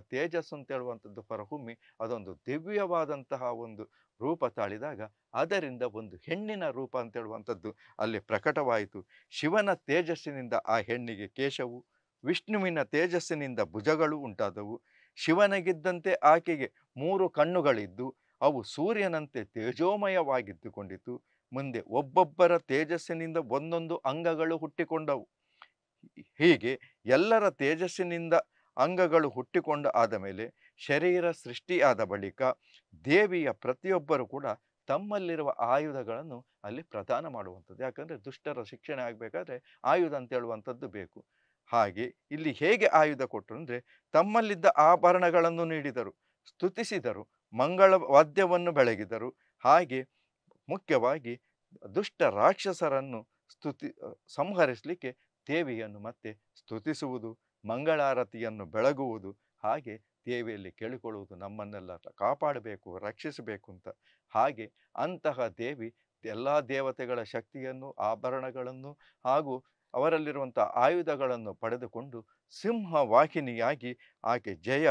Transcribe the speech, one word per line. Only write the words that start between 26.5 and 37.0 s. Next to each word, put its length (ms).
ಎಲ್ಲರ 440
ತೇಜಸ್ಸಿನಿಂದ 840
ಅಂಗಗಳು 520
ಹುಟ್ಟಿಕೊಂಡ 640
ಆದ 200
ಮೇಲೆ 300
ಶರೀರ 500
ಸೃಷ್ಟಿಯಾದ 760
ಬಳಿಕ 380
ದೇವಿಯ 480
ಪ್ರತಿಯೊಬ್ಬರು 760
ಕೂಡ 200
ತಮ್ಮಲ್ಲಿರುವ 600
ಆಯುಧಗಳನ್ನು 720
ಅಲ್ಲಿ 180
ಪ್ರದಾನ 440